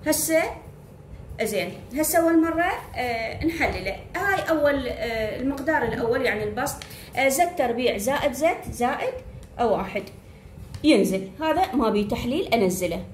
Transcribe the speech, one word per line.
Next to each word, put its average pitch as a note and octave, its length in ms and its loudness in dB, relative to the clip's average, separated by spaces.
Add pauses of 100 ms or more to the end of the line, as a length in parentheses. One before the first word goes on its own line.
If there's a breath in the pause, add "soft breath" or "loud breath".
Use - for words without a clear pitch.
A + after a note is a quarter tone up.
هسه، D#4+ 360 2 (1000)
زين، G3 260 0 (300)
هسه D#4+ 200 4
أول E4 240 6
مرة، E4 300 2 (240)
آه، A#3 480 -4
نحلله. A#3+ 520 0 (200)
هاي G4 240 2 (100)
أول، C#4+ 380 2
آه، A3 520 -4
المقدار C#4 420 0
الأول، A#3 400 0
يعني G#3+ 220 0
البسط، A#3+ 320 -2 (400 loud breath)
آه، C4+ 120 4
زد E4+ 280 2
تربيع A#3 400 2
زائد C4 360 0
زد D#4 240 2 (140)
زائد C#4+ 440 -2 (460)
واحد. G3 420 0 (840 loud breath)
ينزل. F#3+ 440 4 (120)
هذا E4+ 340 2
ما A3+ 160 2
بي G#3 140 2
تحليل، A#3+ 500 -2
أنزله. F#3 600 0